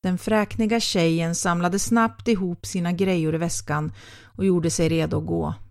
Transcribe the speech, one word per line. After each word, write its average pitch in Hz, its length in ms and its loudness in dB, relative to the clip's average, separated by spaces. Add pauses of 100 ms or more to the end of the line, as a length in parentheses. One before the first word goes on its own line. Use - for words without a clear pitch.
Den 185 140 0
fräkniga 214 600 0
tjejen 165 560 2
samlade 175 440 0
snabbt 226 480 0
ihop 185 380 -2
sina 175 260 -2
grejor 170 440 2
i - 20 -2
väskan 156 560 -4 (300)
och - 220 -4
gjorde 175 240 2
sig 160 200 2
redo 160 280 0
att 156 80 -4
gå. 165 280 -2 (180)